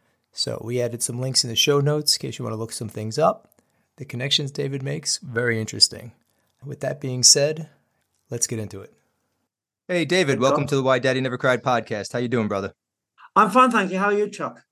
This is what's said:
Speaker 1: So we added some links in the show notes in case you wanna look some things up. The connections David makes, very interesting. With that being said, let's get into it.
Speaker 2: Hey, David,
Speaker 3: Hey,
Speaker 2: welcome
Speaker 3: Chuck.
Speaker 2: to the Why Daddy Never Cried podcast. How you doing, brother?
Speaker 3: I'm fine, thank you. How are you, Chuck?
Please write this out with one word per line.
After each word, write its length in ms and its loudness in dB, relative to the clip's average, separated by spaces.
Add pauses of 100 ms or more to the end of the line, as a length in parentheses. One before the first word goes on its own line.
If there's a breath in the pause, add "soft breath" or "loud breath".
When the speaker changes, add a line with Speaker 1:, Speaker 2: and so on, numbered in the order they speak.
(320)
Speaker 1:
So 340 -4
we 160 -2
added 220 -4
some 180 -4
links 220 0
in 80 -6
the 40 -6
show 240 4
notes 360 2
in 60 -8
case 180 -8
you 60 -8
wanna 120 -6
look 140 -8
some 180 -8
things 300 -6
up. 420 0 (360)
The 80 -14
connections 440 -2
David 320 -6
makes, 380 -6
very 420 -2
interesting. 520 -2 (520)
With 140 -12
that 200 -6
being 220 -4
said, 480 4 (640)
let's 160 -4
get 100 -4
into 240 -10
it. 100 -20 (960)
Speaker 2:
Hey, 180 0
David, 340 2
Speaker 3:
Hey, 20 2
Speaker 2:
welcome 220 4
Speaker 3:
Chuck. 60 -4
Speaker 2:
to 80 0
the 60 2
Why 140 4
Daddy 240 2
Never 160 -4
Cried 240 2
podcast. 520 -2
How 40 -4
you 100 -2
doing, 200 0
brother? 260 -4 (600 soft breath)
Speaker 3:
I'm 160 6
fine, 220 6
thank 220 0
you. 40 -4
How 100 0
are 60 2
you, 160 0
Chuck? 320 -10 (100)